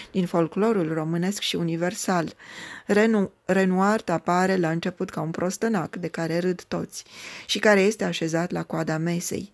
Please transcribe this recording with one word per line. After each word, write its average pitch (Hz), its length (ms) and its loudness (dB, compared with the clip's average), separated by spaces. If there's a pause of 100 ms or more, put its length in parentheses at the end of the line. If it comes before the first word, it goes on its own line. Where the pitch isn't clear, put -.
(100)
din 185 160 0
folclorul 175 680 0
românesc 170 480 -2
și - 160 -4
universal, 170 760 -2 (520)
Renu-, 208 460 4 (120)
Renoir 190 640 2
apare 180 500 2
la 165 140 2
început 180 400 -4
ca - 100 -6
un 160 100 -4
prostănac 190 680 -2
de 170 120 -6
care 165 300 -2
râd 180 240 0
toți - 420 -8 (420)
și - 120 -2
care 208 220 6
este 208 240 2
așezat 170 460 -2
la 170 120 -4
coada 160 360 -2
mesei. 170 560 -4